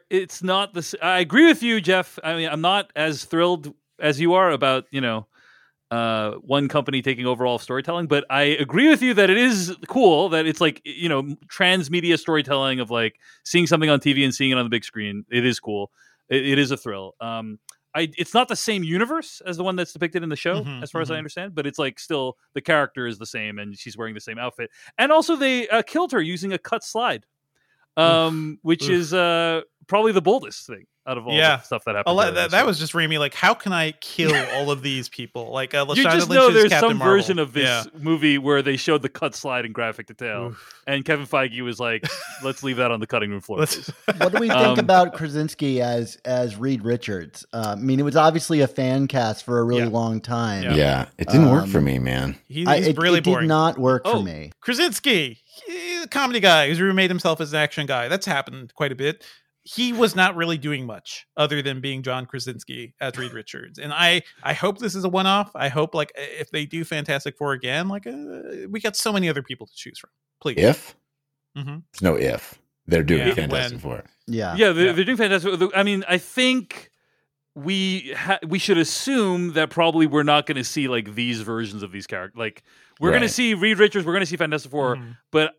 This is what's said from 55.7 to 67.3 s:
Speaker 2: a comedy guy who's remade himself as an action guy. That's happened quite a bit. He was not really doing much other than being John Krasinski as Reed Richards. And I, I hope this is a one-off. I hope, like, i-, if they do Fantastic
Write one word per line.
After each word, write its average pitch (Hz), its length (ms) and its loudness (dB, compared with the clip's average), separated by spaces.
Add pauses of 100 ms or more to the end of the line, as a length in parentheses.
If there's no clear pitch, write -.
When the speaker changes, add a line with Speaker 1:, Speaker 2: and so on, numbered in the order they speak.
Speaker 2:
a - 40 -16
comedy 254 300 -2
guy 165 300 6
who's 165 120 0
remade 190 300 2
himself 170 300 0
as 147 120 -6
an 156 60 -2
action 147 280 -2
guy. 127 200 -2
That's 185 200 -2
happened 131 500 -6
quite 143 160 -4
a 131 40 -10
bit. 143 280 -6 (400)
He 240 280 -4
was 220 240 2
not 185 180 2
really 170 240 -2
doing 135 280 -6
much - 380 -16 (120)
other 147 260 0
than 131 180 -6
being 135 220 -8
John 127 240 -6
Krasinski 123 720 -14
as 135 160 -8
Reed 123 160 -10
Richards. - 460 -16
And 143 140 -10
I, 170 300 2 (200)
I 147 120 -2
hope 196 240 -2
this 202 180 -6
is 190 80 -6
a 190 40 2
one-off. 190 460 2
I 139 140 -2
hope, 139 260 -2
like, 151 240 -2
i-, - 20 -12 (200)
if 147 100 -12
they 151 160 -4
do 165 160 -6
Fantastic 147 540 -6